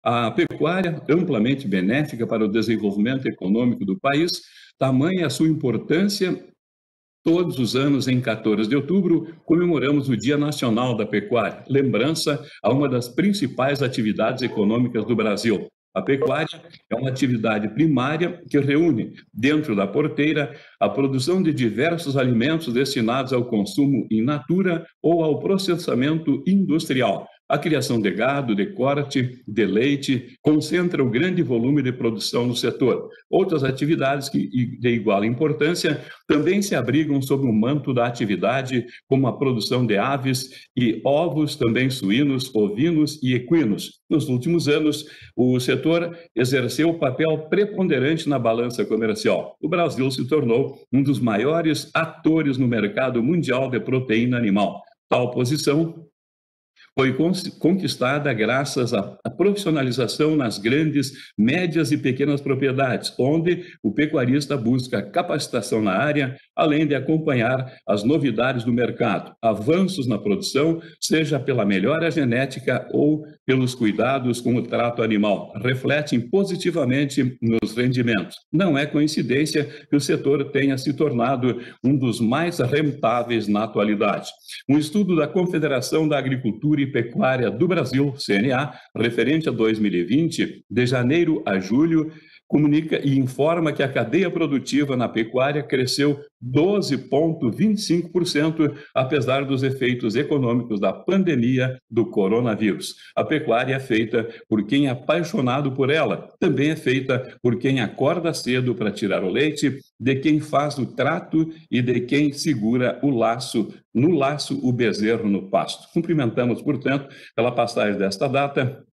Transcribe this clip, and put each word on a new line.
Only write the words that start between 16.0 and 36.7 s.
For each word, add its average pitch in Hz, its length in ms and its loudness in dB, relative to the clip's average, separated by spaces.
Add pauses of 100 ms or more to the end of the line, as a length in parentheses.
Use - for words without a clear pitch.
pecuária 151 580 -2 (320)
é 110 60 -2
uma 131 140 -4
atividade 110 580 0
primária 151 800 0
que 143 100 2
reúne, 139 540 2 (180)
dentro 139 460 0
da 98 100 0
porteira, 147 680 -2 (240)
a 202 80 2
produção 139 540 0
de 160 100 2
diversos 135 640 -2
alimentos 127 560 0
destinados 123 580 0
ao 123 140 0
consumo 120 680 0
in 110 120 2
natura 165 640 0 (160)
ou 165 200 4
ao 151 160 0
processamento 160 1080 0
industrial. 143 840 0 (200)
A 151 100 2
criação 139 420 0
de 135 100 0
gado, 127 440 0
de 98 180 0
corte, 135 720 -2
de 104 200 0
leite, 127 720 0
concentra 156 640 2
o 117 60 0
grande 165 320 0
volume 123 400 0
de 127 100 -2
produção 120 540 -2
no 120 100 -2
setor. - 540 0 (180)
Outras 165 340 2
atividades 139 680 0
que, - 180 -2 (300)
de 120 100 0
igual 104 340 2
importância, 147 800 0 (260)
também 156 360 2
se 196 120 -2